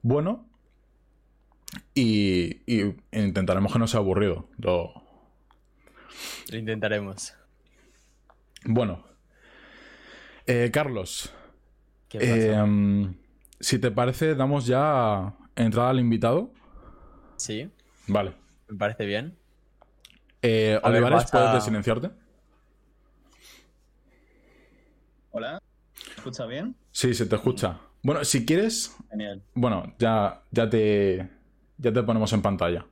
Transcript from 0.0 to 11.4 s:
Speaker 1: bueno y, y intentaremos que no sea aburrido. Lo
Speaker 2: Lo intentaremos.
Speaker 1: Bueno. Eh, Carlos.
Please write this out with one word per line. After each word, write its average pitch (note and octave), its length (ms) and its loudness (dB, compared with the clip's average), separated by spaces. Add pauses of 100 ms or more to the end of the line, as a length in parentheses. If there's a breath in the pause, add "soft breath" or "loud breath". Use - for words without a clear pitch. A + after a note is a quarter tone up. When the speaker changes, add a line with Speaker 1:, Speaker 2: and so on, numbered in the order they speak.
Speaker 1:
bueno D3+ 460 0 (1500)
y, G2+ 720 2
y G#2 300 0 (160)
intentaremos F#2+ 600 0
que A#2 60 0
no A2+ 80 2
sea A2+ 140 0
aburrido. F#2+ 480 0 (100)
Lo F2 360 -2 (1600 loud breath)
Speaker 2:
Lo A2 80 -10
intentaremos. G#2 760 -4 (1300 soft breath)
Speaker 1:
Bueno. A2+ 400 -2 (1400 loud breath)
Eh, A#2+ 280 2
Carlos. B2+ 600 -4 (760 loud breath)